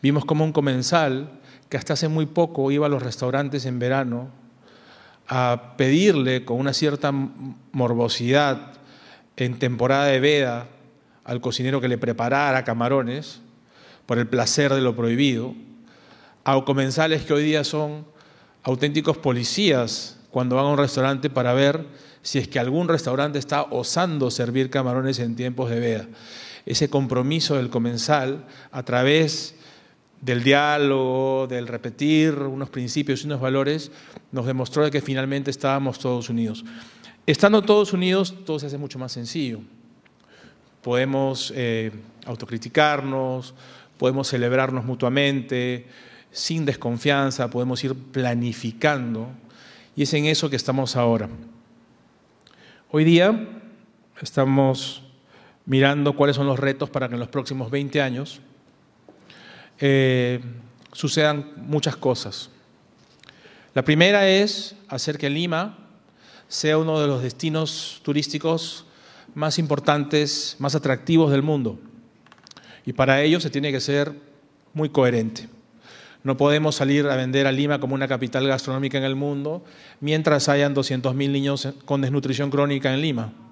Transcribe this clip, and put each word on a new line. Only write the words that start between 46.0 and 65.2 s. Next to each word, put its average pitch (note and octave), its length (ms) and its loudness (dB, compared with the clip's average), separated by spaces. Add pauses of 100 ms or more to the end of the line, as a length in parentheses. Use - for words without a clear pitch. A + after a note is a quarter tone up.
sin E3 340 -4
desconfianza, C3 840 0
podemos B2 340 -4
ir C3 120 -2
planificando, A#2+ 1300 -4 (680)
y D3 80 0
es C#3 100 -2
en D3 120 2
eso D#3 240 0
que C3+ 60 -4
estamos C3 400 -2
ahora. A#2 340 2 (1600)
Hoy D#3 120 4
día F3+ 580 4 (600)
estamos C3+ 840 0 (600)
mirando C#3 500 4
cuáles C#3+ 200 4
son C#3+ 120 0
los B2+ 120 0
retos C#3 300 -2
para B2+ 180 -4
que A#2+ 80 -6
en A#2+ 40 -4
los A#2+ 100 -6
próximos C3 420 -6
veinte C#3+ 300 -2
años, C3+ 380 -4 (1400)
eh, B2+ 600 2 (520)
sucedan D3 640 0
muchas C#3+ 380 -2
cosas. - 540 -4 (1200)
La C3 100 2
primera F#3+ 440 6
es G3+ 480 2 (120)
hacer C#3+ 300 -6
que C#3+ 120 -2